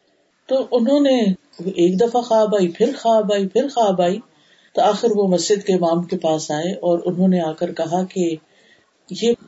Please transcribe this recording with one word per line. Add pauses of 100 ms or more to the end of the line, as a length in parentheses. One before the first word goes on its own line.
(500)
تو
انہوں
نے (460)
ایک
دفعہ
خواب
آئی،
پھر
خواب
آئی،
پھر
خواب
آئی، (560)
تو
آخر
وہ
مسجد
کے
امام
کے
پاس
آئے
اور
انہوں
نے
آ
کر
کہا
کہ (760)
یہ (140)